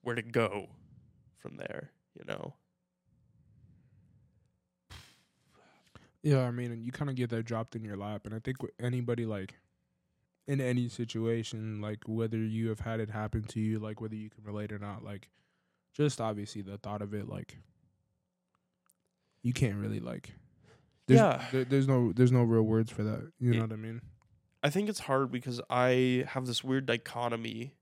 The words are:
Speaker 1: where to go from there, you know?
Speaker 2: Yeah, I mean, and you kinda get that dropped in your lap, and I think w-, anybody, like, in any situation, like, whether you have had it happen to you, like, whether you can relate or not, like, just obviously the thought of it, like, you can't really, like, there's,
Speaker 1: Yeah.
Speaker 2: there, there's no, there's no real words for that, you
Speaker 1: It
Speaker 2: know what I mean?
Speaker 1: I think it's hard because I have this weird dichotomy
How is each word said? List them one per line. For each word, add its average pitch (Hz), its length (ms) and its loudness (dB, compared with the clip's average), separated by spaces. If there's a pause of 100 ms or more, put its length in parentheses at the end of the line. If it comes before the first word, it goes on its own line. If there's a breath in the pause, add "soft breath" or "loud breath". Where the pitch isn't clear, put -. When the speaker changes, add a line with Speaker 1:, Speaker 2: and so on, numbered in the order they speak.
Speaker 1:
where 120 140 -2
to 113 60 -2
go 110 540 0 (600)
from - 180 -14
there, - 360 -10 (220)
you - 100 -20
know? 50 320 -10 (3750 soft breath)
Speaker 2:
Yeah, 143 200 4
I 123 80 0
mean, 120 220 -6
and 117 120 -10
you 123 80 -6
kinda 139 220 -4
get 123 160 -2
that 113 140 -2
dropped 113 320 -6
in 110 80 -8
your 104 120 -8
lap, 101 300 -8
and 107 80 -8
I 113 60 -8
think 131 180 -6
w-, - 200 -10
anybody, 120 460 -2
like, 101 360 -6 (840)
in 139 140 0
any 123 280 2
situation, 113 920 -4
like, 107 260 -6
whether 110 320 -2
you 110 300 0
have 107 120 -2
had 113 200 -2
it 107 100 -4
happen 107 340 -2
to 110 160 -4
you, 110 180 0
like, 107 220 -8
whether 110 160 -6
you 107 140 -10
can 107 140 -20
relate 104 280 -6
or 101 60 -8
not, 101 240 -10
like, 101 280 -14 (600)
just 147 280 2
obviously 104 420 -4
the 98 160 -10
thought 104 240 -6
of 101 120 -6
it, 104 140 -6
like, - 300 -12 (1800)
you 123 100 0
can't 110 240 2
really, 104 240 -4
like, - 340 -10 (720 soft breath)
there's, 131 140 12
Speaker 1:
Yeah. 135 300 4
Speaker 2:
there, 131 140 0
there's 135 240 4
no, 123 240 4
there's 123 200 8
no 123 100 6
real 113 220 6
words 110 260 2
for 107 140 -4
that, 113 340 -4
you 123 140 4
Speaker 1:
It 117 40 6
Speaker 2:
know 113 60 2
what 110 100 -4
I 107 40 -8
mean? 113 260 -12 (600)
Speaker 1:
I 143 80 4
think 202 180 0
it's 208 120 -6
hard 135 300 2
because 123 300 -4 (100)
I 127 580 4
have 127 180 -4
this 120 180 -4
weird 131 220 0
dichotomy 117 960 -6